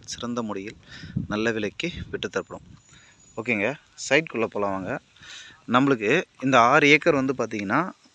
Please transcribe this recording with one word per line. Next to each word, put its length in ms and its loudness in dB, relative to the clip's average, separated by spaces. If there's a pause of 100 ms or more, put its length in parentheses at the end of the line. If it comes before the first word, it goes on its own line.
(120)
சிறந்த 380 -8
முறையில் 280 -12 (540)
நல்ல 240 0
விலைக்கு 340 -6 (220)
விட்டு 240 -6
தரப்படும். 320 -8 (720)
ஓகேங்க, 320 -2 (340)
சைட்குள்ள 480 0
போலாம் 220 -2
வாங்க. 160 -6 (840)
நம்மளுக்கு 360 2 (340)
இந்த 100 6 (140)
ஆறு 240 6
ஏக்கர் 260 4
வந்து 220 -2
பாத்தீங்கன்னா, 400 -2 (320)